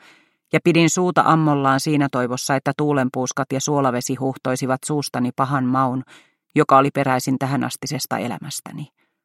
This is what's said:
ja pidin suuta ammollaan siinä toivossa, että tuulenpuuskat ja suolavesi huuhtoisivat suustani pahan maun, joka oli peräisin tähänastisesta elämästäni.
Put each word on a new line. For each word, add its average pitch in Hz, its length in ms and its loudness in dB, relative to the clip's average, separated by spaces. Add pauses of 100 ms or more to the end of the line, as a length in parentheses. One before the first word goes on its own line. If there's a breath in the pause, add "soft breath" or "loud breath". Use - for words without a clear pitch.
(520 soft breath)
ja 160 120 2
pidin 165 260 6
suuta 180 360 2
ammollaan 143 540 4
siinä 143 320 0
toivossa, 127 440 -2
että 139 200 -2
tuulenpuuskat 135 760 -2
ja 131 80 -2
suolavesi 135 540 0
huuhtoisivat 131 720 -4
suustani 139 500 -2
pahan 135 280 0
maun, 131 400 0 (500 soft breath)
joka 143 240 6
oli 139 120 4
peräisin 131 480 0
tähänastisesta 131 800 -4
elämästäni. - 680 -10 (360)